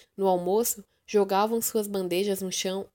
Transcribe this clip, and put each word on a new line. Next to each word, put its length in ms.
No 120
almoço, 560
jogavam 560
suas 280
bandejas 540
no 100
chão 420